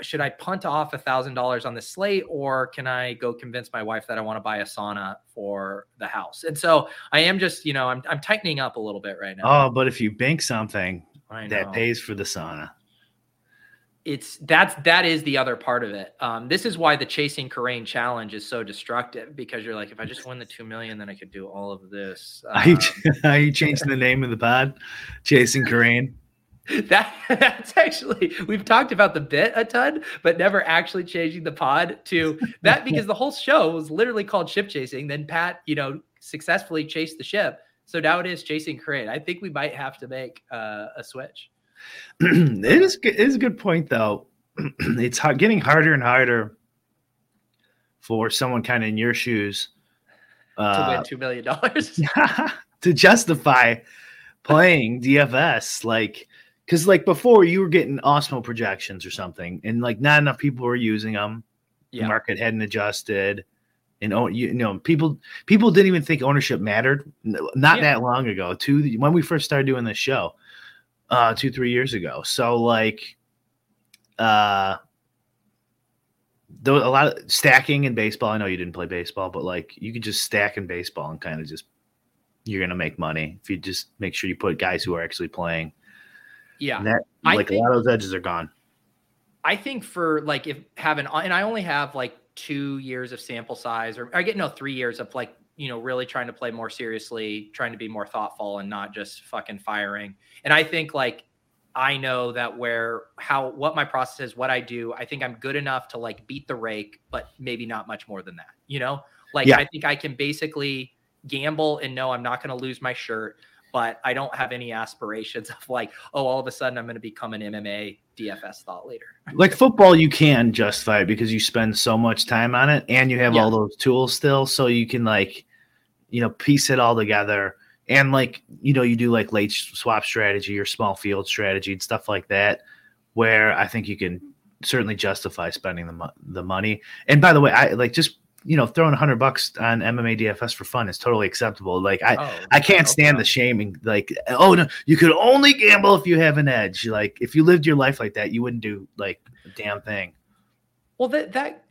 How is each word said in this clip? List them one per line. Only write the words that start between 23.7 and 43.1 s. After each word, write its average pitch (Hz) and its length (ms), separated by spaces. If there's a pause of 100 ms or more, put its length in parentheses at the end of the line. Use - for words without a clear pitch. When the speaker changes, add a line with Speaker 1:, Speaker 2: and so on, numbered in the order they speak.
Speaker 2:
the 135 80
name 127 280
of 123 80
the 110 60
pod? 127 360 (500)
Chasing 127 400
Corain? 117 540
Speaker 1:
<laughs> - 60 (640)
That, 208 260 (140)
that's - 480
actually, 269 580 (140)
we've 208 160
talked 247 280
about 190 220
the 160 60
bit 147 360
a - 100
ton, 302 380 (180)
but 170 160
never 196 280
actually 175 380
changing 170 400
the 151 80
pod 143 540
to 160 340 (220)
that, 240 240
because 151 220
the - 80
whole - 160
show - 400
was 156 180
literally 214 340
called 196 240
Ship 196 220
Chasing. 135 380
Then 147 180
Pat, 170 400
you 151 100
know, 143 240 (200)
successfully 165 680
chased 160 320
the - 60
ship. 196 360 (260)
So 165 140
now 156 200
it 180 60
is 175 180
chasing 156 340
Crane. 127 320
I 131 100
think 180 220
we 196 80
might 147 260
have 135 240
to 127 80
make, 131 440
uh, 107 440
a 120 80
switch. - 480 (340)
Speaker 2:
<clears throat> - 360
It 156 600
is 381 160
g-, 240 120
it - 100